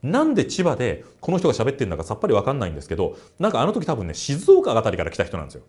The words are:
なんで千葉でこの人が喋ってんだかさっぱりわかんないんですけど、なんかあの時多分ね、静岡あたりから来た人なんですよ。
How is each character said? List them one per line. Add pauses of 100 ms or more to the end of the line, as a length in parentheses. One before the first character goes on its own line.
な
ん
で
千
葉
で (160)
こ
の
人
が
喋
っ
て
ん
だ
か
さ
っ
ぱ
り
わ
か
ん
な
い
ん
で
す
け
ど、 (220)
な
ん
か
あ
の
時
多
分
ね、
静
岡
あ
た
り
か
ら
来
た
人
な
ん
で
す
よ。